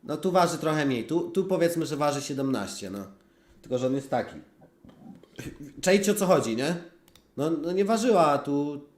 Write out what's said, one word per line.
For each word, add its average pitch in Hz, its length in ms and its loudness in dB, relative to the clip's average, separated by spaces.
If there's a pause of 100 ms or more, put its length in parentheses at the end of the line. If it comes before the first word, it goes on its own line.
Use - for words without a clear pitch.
No 151 140 -6
tu 185 140 -2
waży 170 260 4
trochę 156 280 0
mniej. 123 220 0
Tu, 175 240 -2
tu 190 140 0
powiedzmy, 170 400 0
że 143 120 -4
waży 143 240 0
siedemnaście, 131 680 -4
no. 98 180 -8 (540)
Tylko, - 160 -4
że 127 100 0
on 131 80 0
jest 135 140 -6
taki. - 260 -4 (1500)
Czajcie, 196 300 4
o 202 40 4
co 196 100 0
chodzi, 131 300 4
nie? 143 200 -2 (600)
No, 143 120 -2
no 165 220 -4
nie 190 140 0
ważyła 202 520 4
tu 143 440 -2 (160)